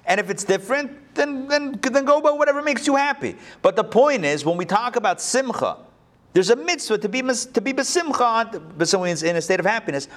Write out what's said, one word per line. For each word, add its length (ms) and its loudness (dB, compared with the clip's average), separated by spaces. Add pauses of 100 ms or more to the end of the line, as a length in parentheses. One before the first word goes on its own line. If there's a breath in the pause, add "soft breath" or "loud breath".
And 140 2
if 100 -4
it's 160 -6
different, 720 -2
then, 320 -2
then, 340 -2
then 240 2
go 160 4
by 100 4
whatever 300 2
makes 260 -2
you 80 4
happy. 400 -2 (260 loud breath)
But 140 4
the 80 2
point 400 4
is, 220 0
when 120 0
we 80 -4
talk 300 0
about 260 0
simcha, 560 -2 (560)
there's 160 4
a 60 8
mitzvah 420 -2
to 100 -4
be 140 -2
mis-, 240 -2
to 160 -2
be 100 -4
besimcha, 500 -2
on, 260 2 (280)
besimcha 280 0
means 180 -4
in 140 0
a 60 0
state 180 0
of 80 0
happiness, 500 -4